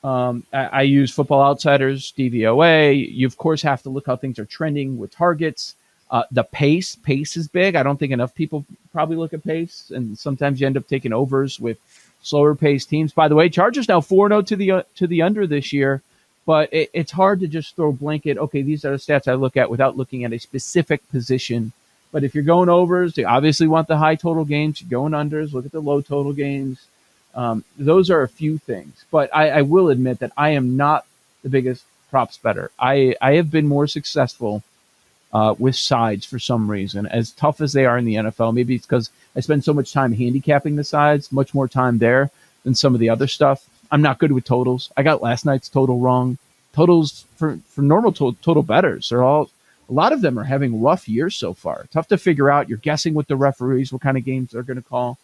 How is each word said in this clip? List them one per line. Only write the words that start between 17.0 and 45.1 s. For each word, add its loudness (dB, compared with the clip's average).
hard 2
to -4
just -8
throw 0
blanket, -4
"Okay, -4
these -4
are -2
the -4
stats -2
I 2
look -2
at," 2
without 0
looking -8
at -4
a -8
specific -4
position. -4
But -4
if -4
you're -2
going 4
overs, 2
they -2
obviously 2
want 2
the 2
high 2
total -2
games. -2
You're -14
going -2
unders, -4
look -8
at -14
the -8
low 0
total -4
games. -6
Um, -4
those 4
are 4
a 0
few -4
things. -12
But 0
I, 4
I 4
will 4
admit 0
that -8
I 2
am 0
not 0
the -8
biggest -2
props -2
better. -4
I, 2
I 4
have 0
been 2
more 2
successful, -4
uh, 2
with 0
sides -2
for -10
some -2
reason, -6
as -4
tough -2
as -4
they 2
are 2
in -2
the -2
N -2
F -8
L. 0
Maybe 0
it's -6
'cause -2
I -4
spend 0
so 0
much -2
time 0
handicapping 0
the -4
sides, 0
much -2
more 2
time 0
there 4
than 0
some 2
of 2
the 2
other 2
stuff. 0
I'm 4
not 2
good 2
with 0
totals. -2
I 0
got 2